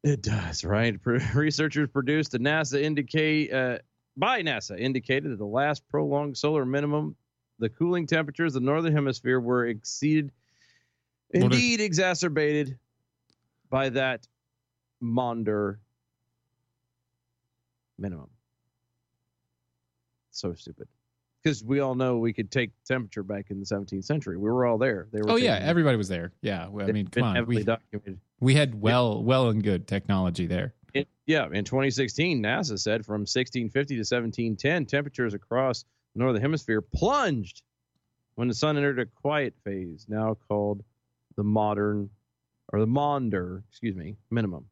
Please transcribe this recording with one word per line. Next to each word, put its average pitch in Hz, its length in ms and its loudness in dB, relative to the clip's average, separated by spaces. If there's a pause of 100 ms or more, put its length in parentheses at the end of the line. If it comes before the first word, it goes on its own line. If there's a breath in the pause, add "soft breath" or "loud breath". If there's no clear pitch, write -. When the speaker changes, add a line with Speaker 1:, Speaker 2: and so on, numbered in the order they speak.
Speaker 1:
It 143 180 2
does, 95 420 -2
right? 107 380 0
Pro-, 120 240 2
<laughs> - 80 -2
researchers 151 540 2
produced 147 440 0
the 120 60 -2
nasa 143 440 0
indicate, 151 720 0
uh, 127 260 0 (380)
by 214 260 0
nasa 110 360 -4
indicated 131 540 0
that 101 60 -8
the 104 80 -6
last 143 420 0
prolonged 143 480 -2
solar 147 280 0
minimum, 147 520 -2 (420)
the 113 120 -2
cooling 170 360 0
temperatures 160 480 0
of 131 80 0
the 127 40 0
northern 160 260 2
hemisphere 127 480 2
were 120 260 2
exceeded, 143 640 0 (1000)
Speaker 2:
What - 80 2
if - 60 6
Speaker 1:
indeed 240 360 4
exacerbated 156 1000 0 (920)
by 135 200 2
that 127 360 -2 (760)
Maunder 113 800 -2 (2250)
minimum. 90 320 -10 (2000)
So 90 240 -8
stupid. - 320 -18 (580)
'cause 131 200 0
we 135 160 2
all 131 140 0
know 127 240 2
we 113 140 0
could 107 180 -4
take 120 200 0 (140)
temperature 117 380 -4
back 101 280 -8
in 98 100 -6
the 98 60 -8
seventeenth 98 380 -4
century. 135 320 -4
We 101 140 0
were 123 160 2
all 113 120 2
there. 117 340 0
They 107 100 -2
were 107 80 2
Speaker 2:
Oh, 233 60 6
yeah, 240 180 4
Speaker 1:
taking 113 140 -2
Speaker 2:
everybody 160 280 4
was 101 120 0
there. 87 240 -4 (100)
Yeah, 95 260 -4
well, 101 180 -6
I - 20 0
Speaker 1:
It's 107 60 2
Speaker 2:
mean, 104 120 0
Speaker 1:
been 123 160 0
Speaker 2:
come 113 80 2
on. - 60 0
Speaker 1:
heavily 117 220 0
Speaker 2:
We, 107 60 0
Speaker 1:
documented. 104 560 -4 (200)
Speaker 2:
we 131 140 4
had 147 160 4
Speaker 1:
Yeah. 117 100 -8
Speaker 2:
well, 113 420 2
well 127 280 4
and 107 120 2
good 95 240 0
technology 92 600 0
there. 90 280 -2 (200)
Speaker 1:
It, 139 140 -2 (180)
yeah, 147 260 2
in 101 120 -2
twenty 135 260 0
sixteen, 131 520 0
nasa 110 360 -2
said 107 280 -2
from 104 200 -4
sixteen 127 440 -2
fifty 139 260 -2
to 110 80 -2
seventeen 117 520 -2
ten, 151 300 0
temperatures 135 480 -2
across 123 500 -2 (300)
the - 60 -8
northern 120 220 2
hemisphere 135 400 0
plunged 185 800 -2 (720)
when 120 140 -2
the 113 60 0
sun 151 220 0
entered 143 220 2
a 120 80 -2
quiet 143 480 -2 (100)
phase, 92 440 -8
now 110 260 -2 (140)
called 104 340 -2 (540)
the 104 80 -2
modern, 104 640 0 (600)
or 104 80 2
the 110 60 4
Maunder, 113 840 0
excuse 107 260 -6
me, 90 200 -10 (140)
minimum. 101 420 -2